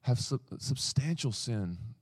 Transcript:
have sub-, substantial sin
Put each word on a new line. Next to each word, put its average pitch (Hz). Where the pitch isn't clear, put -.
have 123
sub-, -
substantial 139
sin 98